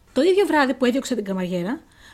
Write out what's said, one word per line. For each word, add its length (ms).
Το 100
ίδιο 240
βράδυ 280
που 100
έδιωξε 300
την 100
καμαριέρα, 560